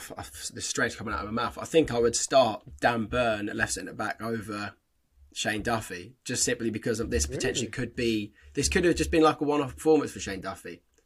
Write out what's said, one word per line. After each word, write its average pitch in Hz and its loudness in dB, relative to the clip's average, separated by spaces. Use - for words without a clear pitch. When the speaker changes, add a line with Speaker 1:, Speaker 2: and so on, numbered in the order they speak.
Speaker 1:
uh, 98 -10
this - -12
is 110 -8
strange - -2
coming 107 -6
out - -4
of 104 -8
my 117 -2
mouth, 110 -6
I 107 -8
think 151 4
I 120 2
would 117 4
start 120 4
Dan 120 2
Burn 110 0
at 110 -8
left 110 0
centre - -8
back - -4
over 107 -6
Shane 107 -2
Duffy, 107 -4
just 123 0
simply 117 0
because 110 -2
of 113 -2
this 120 2
potentially 143 -2
Speaker 2:
Really? 104 -10
Speaker 1:
could 120 -6
be, 113 0
this 143 0
could 185 2
have 165 6
just - 0
been, 165 4
like, 151 6
a - 0
one-off 143 0
performance 156 4
for 107 -12
Shane 95 -6
Duffy. 92 -10